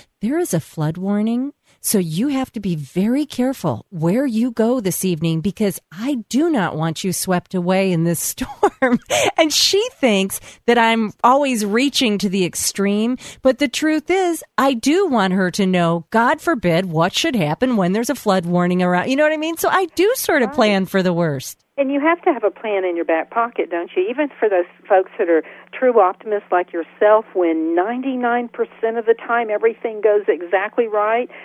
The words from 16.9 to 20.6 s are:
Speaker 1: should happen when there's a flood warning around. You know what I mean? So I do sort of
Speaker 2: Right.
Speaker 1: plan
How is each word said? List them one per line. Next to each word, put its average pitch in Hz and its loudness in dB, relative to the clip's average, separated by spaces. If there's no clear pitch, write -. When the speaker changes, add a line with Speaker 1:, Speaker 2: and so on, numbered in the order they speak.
Speaker 1:
should 311 0
happen 202 0
when 185 2
there's 226 -2
a 277 -2
flood 190 0
warning 175 2
around. 180 0
You 269 0
know 302 2
what 302 2
I 320 -2
mean? 320 -4
So 349 -2
I 381 2
do 392 2
sort 311 0
of 214 0
Speaker 2:
Right. 185 -10
Speaker 1:
plan 202 2